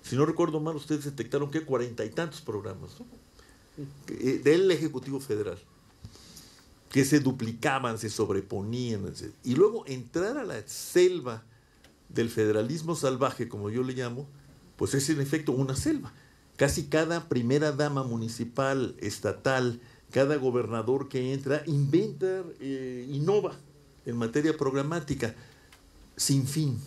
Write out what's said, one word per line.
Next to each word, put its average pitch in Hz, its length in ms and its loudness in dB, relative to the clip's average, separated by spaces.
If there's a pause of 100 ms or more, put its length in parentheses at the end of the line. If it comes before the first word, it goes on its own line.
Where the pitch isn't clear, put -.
Si - 120 -6
no 147 120 4
recuerdo 160 320 0
mal, 156 160 -4
ustedes 143 300 -4
detectaron 143 440 -4
que 135 120 -2
cuarenta 120 440 -2
y 107 60 -8
tantos 165 300 -6
programas, 98 580 -8
¿no? 247 80 -18 (1000)
Eh, 123 340 0
del 170 260 8
Ejecutivo 139 500 -2
Federal, 104 380 -4 (1300)
que 135 140 4
se 147 140 6
duplicaban, 127 800 0
se 110 140 -6
sobreponían, 104 960 -2
etcétera. - 360 -12
Y 123 120 0
luego 214 320 4
entrar 165 500 -4
a 262 60 -6
la 135 240 -8
selva 165 760 2 (680)
del 113 200 0
federalismo 117 680 2
salvaje, 127 540 0
como 104 220 -6
yo 123 100 -2
le 131 120 -2
llamo, 127 340 -6 (500)
pues 98 160 -2
es 139 160 0
en 151 100 2
efecto 143 340 0
una 135 220 2
selva. 294 380 -2 (420)
Casi 139 280 2
cada 160 460 0
primera 139 420 2
dama 139 320 0
municipal, 120 960 -2
estatal, 120 840 0 (300)
cada 139 240 4
gobernador 123 720 0
que 131 240 -2
entra, 139 320 -2
inventa, 180 760 2 (160)
eh, 131 500 -6
innova 170 480 2 (480)
en 117 120 -4
materia 147 380 2
programática, 139 800 -2 (840)
sin 139 300 2
fin. 139 420 0